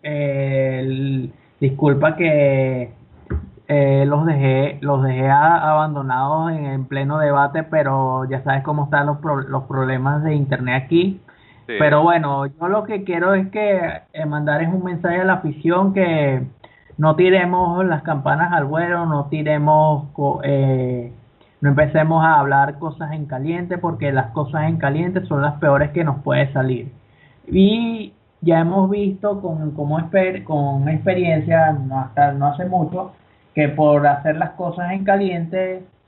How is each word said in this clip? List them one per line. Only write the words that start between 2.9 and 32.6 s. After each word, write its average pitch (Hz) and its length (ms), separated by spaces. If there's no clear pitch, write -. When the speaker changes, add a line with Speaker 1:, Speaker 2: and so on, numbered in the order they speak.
Speaker 1:
eh, 139 400
los 147 180
dejé, 139 560
los 139 220
dejé 131 260
a-, 156 440
abandonados 151 800
en, 151 140
en 135 200
pleno 139 320
debate, 143 460
pero 131 640
ya 135 140
sabes 135 180
cómo 151 220
están 143 220
los 147 120
pro-, - 220
los 131 240
problemas 131 580
de 156 140
internet 131 480
aquí. 185 360
Speaker 2:
Sí. 120 140
Speaker 1:
Pero 151 240
bueno, 147 420
yo 160 220
lo 208 160
que 208 180
quiero 180 320
es 190 140
que, 196 540
eh, 156 140
mandarles 151 420
un 185 160
mensaje 175 360
a 185 40
la 190 80
afición 175 600
que 151 500
no 156 200
tiremos 180 680
las 165 180
campanas 160 500
al 151 140
vuelo, 170 400
no 143 240
tiremos... 151 840
Co-, 139 320
eh, 127 680
no 143 100
empecemos 156 520
a 160 180
hablar 143 380
cosas 156 340
en 156 120
caliente, 170 540
porque 143 340
las 135 200
cosas 151 320
en 165 120
caliente 170 480
son 143 160
las 143 140
peores 147 380
que 170 120
nos 143 180
puede 139 300
salir. 127 400
Y 220 680
ya 165 180
hemos 190 300
visto 202 500
con, 160 300
como 151 280
exper-, 185 460
con 143 460
experiencia, 160 840
no 131 280
hasta, 143 320
no 139 160
hace 180 180